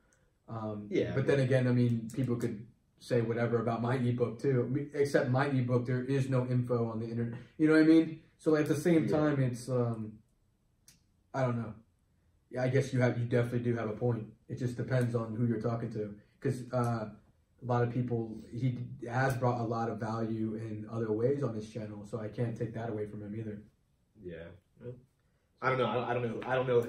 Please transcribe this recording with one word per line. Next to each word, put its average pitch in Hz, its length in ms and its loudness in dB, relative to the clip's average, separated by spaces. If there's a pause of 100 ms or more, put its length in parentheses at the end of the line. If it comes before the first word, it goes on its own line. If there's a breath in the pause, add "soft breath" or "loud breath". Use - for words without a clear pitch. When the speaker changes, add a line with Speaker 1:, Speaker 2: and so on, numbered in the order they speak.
(460 soft breath)
Speaker 1:
Um, 107 440 -8
Speaker 2:
Yeah, - 240 0
Speaker 1:
but 135 120 0
then 143 120 4
Speaker 2:
yeah. 139 80 4
Speaker 1:
again, 123 220 2
I 123 40 2
mean, 120 400 2
people 120 240 0
could 104 300 -4 (340)
say 120 220 2
whatever 117 380 0
about 113 220 -2
my 123 140 0
ebook 120 440 0
too, 123 280 2
I 123 40 -2
mean, 143 220 -2
except 143 360 2
my 135 160 4
ebook, 123 400 2
there 127 180 -2
is 131 240 0
no 123 180 0
info 123 440 0
on 110 100 -6
the 117 60 -6
internet. 117 320 -4 (180 loud breath)
You 156 100 2
know 156 80 6
what 156 80 8
I 156 40 6
mean? 160 340 6 (160)
So, - 160 0
like, 151 100 4
at - 60 0
the 151 80 4
same 165 300 4
Speaker 2:
Yeah. - 100 2
Speaker 1:
time, 147 260 2
it's, 123 280 -2
um, 117 480 -2 (1120)
I 135 100 0
don't 120 140 2
know. 113 180 -6 (760)
Yeah, 127 140 -2
I 127 40 4
guess 127 240 2
you 127 80 2
have, 120 180 4
you 120 60 0
definitely 120 360 0
do 117 160 0
have 110 120 -2
a 107 60 -4
point. 117 320 -2 (220)
It 120 100 -8
just 120 180 -4
depends 123 380 0
on 113 200 -2
who 120 120 0
you're 113 140 0
talking 120 320 -2
to. 104 220 -6 (260 loud breath)
'Cause, 123 320 -2
uh, 117 380 -2 (520)
a 120 40 -10
lot 120 160 2
of 120 100 0
people, 117 480 -2 (100)
he 123 200 0
d-, - 380 -8
has 127 280 0
brought 123 240 0
a 117 40 -2
lot 117 260 -2
of 104 80 -6
value 110 560 -4
in 107 360 -8
other 113 220 -2
ways 127 300 0
on 107 120 -2
his 107 160 -8
channel, 104 400 -10
so 120 100 -6
I 107 80 -6
can't 117 280 -4
take 117 180 -4
that 113 160 -6
away 104 160 -4
from 104 160 -12
him 104 140 -10
either. 107 260 -8 (600)
Speaker 2:
Yeah. 85 220 -12 (360)
Well, 123 140 -14 (680)
I 127 60 2
don't 131 100 2
know. 120 80 4
I, 120 240 0
I 123 40 0
don't 123 80 0
know. 113 240 -4
I 127 80 0
don't 127 120 2
know 123 120 6
if, 110 100 4